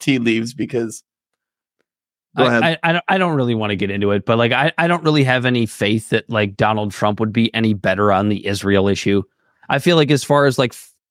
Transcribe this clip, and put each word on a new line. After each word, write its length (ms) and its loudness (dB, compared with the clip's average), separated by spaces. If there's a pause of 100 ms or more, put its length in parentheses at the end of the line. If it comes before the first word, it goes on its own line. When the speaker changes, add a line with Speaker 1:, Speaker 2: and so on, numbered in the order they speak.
Speaker 1:
tea 180 0
leaves, 360 -2
because 480 -8 (1300)
Go 80 4
Speaker 2:
I, 40 4
Speaker 1:
ahead. 160 2
Speaker 2:
I, 180 0
I 100 2
don't, 160 -2
I 100 2
don't 180 0
really 180 0
wanna 220 -2
get 140 -4
into 200 -2
it, 160 0
but, 100 2
like, 160 2
I, 240 0
I 100 0
don't 180 -2
really 200 2
have 220 0
any 200 0
faith 440 -2
that, 180 -2
like, 300 -2
Donald 340 0
Trump 280 -2
would 120 -2
be 220 0
any 200 0
better 380 0
on 160 2
the 180 -4
Israel 420 0
issue. 340 0 (480)
I 80 0
feel 180 2
like 140 4
as 120 2
far 240 2
as, 120 0
like, 160 0
f-, 180 -20 (180)